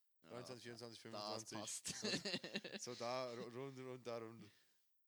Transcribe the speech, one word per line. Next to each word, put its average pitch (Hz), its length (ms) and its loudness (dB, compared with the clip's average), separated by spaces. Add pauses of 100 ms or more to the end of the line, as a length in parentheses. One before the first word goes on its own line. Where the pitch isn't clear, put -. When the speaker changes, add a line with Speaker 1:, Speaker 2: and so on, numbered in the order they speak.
(220)
Speaker 1:
Ja, 80 80 -14
Speaker 2:
Dreiundzwanzig, 123 340 -4
vierundzwanzig, 117 380 -6
Speaker 1:
das 113 100 -6
Speaker 2:
fünfundzwanzig. 107 440 0
Speaker 1:
passt. 180 1300 2
Speaker 2:
So, 123 120 -2
so - 40 -2
da, 123 340 4
ru-, 117 160 0
rund, 131 300 -2
rund, 127 260 -2
da, 117 140 2
rund. 113 320 -6 (580)